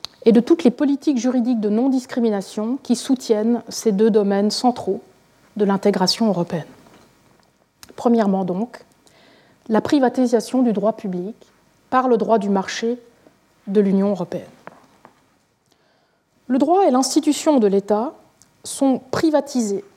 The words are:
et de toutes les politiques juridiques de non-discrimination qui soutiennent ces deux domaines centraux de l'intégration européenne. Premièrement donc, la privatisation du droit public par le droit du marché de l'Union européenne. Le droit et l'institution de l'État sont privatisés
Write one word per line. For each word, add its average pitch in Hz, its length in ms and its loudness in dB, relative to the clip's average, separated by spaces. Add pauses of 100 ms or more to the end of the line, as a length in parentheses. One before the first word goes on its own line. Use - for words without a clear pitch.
(240)
et 233 60 8
de 220 80 6
toutes 320 240 2
les - 80 6
politiques 277 480 -2
juridiques 240 420 0
de 208 80 -2
non-discrimination 233 1160 -2
qui 247 100 -2
soutiennent 233 760 -2
ces - 220 -2
deux 214 200 2
domaines 202 420 2
centraux 240 500 -2 (540)
de 208 80 0
l'intégration 196 640 0
européenne. 170 400 -4 (1300)
Premièrement 202 480 0
donc, 190 400 -8 (840)
la 214 120 0
privatisation 247 840 0
du 233 100 2
droit 208 220 -2
public 185 420 -8 (540)
par 262 180 0
le 240 80 4
droit 208 220 0
du 202 100 -2
marché 214 500 -2 (720)
de 202 120 2
l'Union 196 300 2
européenne. 175 320 -6 (2000)
Le 254 100 0
droit 349 280 4
et 302 40 4
l'institution 277 680 2
de 214 80 4
l'État 208 440 0 (520)
sont - 360 0 (120)
privatisés 269 720 0 (120)